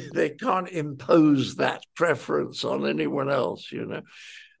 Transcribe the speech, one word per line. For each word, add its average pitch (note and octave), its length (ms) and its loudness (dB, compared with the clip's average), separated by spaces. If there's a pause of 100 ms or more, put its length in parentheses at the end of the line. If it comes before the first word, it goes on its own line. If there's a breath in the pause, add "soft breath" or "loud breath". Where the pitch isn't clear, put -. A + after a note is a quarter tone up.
(120)
they D#3+ 160 2
can't F#3 400 -2
impose D3 880 4
that C3 260 -2 (140)
preference D3 720 -2
on C3+ 200 -2
anyone C#3+ 440 -2
else, A#2+ 420 -2
you - 140 -8
know? - 160 -8 (580 loud breath)